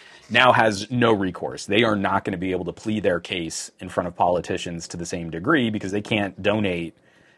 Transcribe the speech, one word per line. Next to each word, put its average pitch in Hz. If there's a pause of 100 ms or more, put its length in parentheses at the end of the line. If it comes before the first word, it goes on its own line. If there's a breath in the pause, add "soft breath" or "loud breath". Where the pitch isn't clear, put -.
(280 loud breath)
now 123
has 110
no 120
recourse. 90
They 101
are 107
not 95
gonna 98
be 92
able 90
to 85
plead 107
their 87
case 85 (100)
in 92
front 90
of 87
politicians 90
to 87
the 85
same 85
degree 113
because 101
they 104
can't 101
donate 95 (440 soft breath)